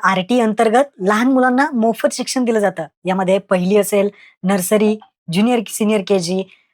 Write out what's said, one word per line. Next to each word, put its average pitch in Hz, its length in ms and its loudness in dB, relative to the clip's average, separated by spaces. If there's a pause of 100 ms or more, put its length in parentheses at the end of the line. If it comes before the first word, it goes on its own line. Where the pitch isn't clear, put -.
आरटी 185 360 0
अंतर्गत 220 440 2 (160)
लहान 214 280 0
मुलांना 254 460 2
मोफत 226 400 0
शिक्षण 254 300 -4
दिलं 226 160 0
जातं. 185 260 -2 (180)
यामध्ये 185 360 0
पहिली 185 380 0
असेल, 202 300 0 (360)
नर्सरी, 208 520 0 (320)
ज्युनियर, 220 400 0
सिनियर 214 400 0
केजी, 185 340 0 (320)